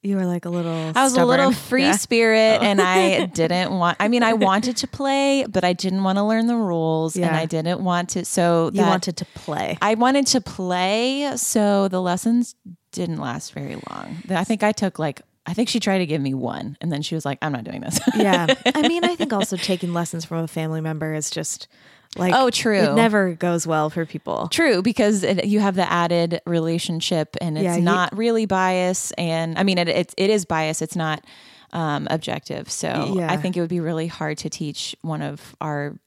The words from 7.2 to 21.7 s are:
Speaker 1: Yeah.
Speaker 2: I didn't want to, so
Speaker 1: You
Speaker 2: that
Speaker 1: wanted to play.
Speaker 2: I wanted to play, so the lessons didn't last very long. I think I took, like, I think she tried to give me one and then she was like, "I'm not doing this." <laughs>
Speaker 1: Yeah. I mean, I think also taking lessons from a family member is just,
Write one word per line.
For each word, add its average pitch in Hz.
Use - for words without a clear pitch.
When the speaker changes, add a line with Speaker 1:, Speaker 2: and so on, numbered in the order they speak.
Speaker 1:
Yeah. 165
Speaker 2:
I 160
didn't 165
want 175
to, 180
so 170
Speaker 1:
You 190
Speaker 2:
that 175
Speaker 1:
wanted 175
to -
play. -
Speaker 2:
I 214
wanted 262
to 247
play, 214
so 202
the 185
lessons 226
didn't 170
last 139
very 143
long. 50
I 180
think 214
I 214
took, 190
like, 156
I 170
think 233
she 240
tried 190
to 180
give 151
me 135
one 127
and 170
then 147
she 160
was 160
like, 143
"I'm 151
not 120
doing -
this." -
<laughs> 254
Speaker 1:
Yeah. 190
I 302
mean, 339
I 349
think 302
also 196
taking 175
lessons 170
from 165
a 160
family 160
member 156
is 151
just, -